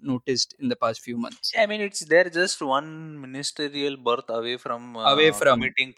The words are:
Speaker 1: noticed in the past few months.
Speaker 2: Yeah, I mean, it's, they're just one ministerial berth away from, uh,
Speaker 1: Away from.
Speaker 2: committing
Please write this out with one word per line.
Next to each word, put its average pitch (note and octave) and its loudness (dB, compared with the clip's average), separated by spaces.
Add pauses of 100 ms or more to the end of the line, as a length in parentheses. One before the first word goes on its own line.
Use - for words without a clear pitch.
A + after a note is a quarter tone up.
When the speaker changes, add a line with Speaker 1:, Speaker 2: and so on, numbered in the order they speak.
Speaker 1:
noticed B2+ -2
in C3+ -2
the A#2+ 0
past A2+ -2
few A#2+ -8
months. - -8
Speaker 2:
Yeah, A3 2
I G#3+ 4
mean, G#3+ -4
it's, G3 -6
they're E3+ 4
just E3+ -2
one D#3 -4
ministerial C#3+ -6
berth A#2+ -2
away A#2 -4
from, A#2+ -8
uh, A#2 4
Speaker 1:
Away D#3 6
from. C3+ 4
Speaker 2:
committing C3 -2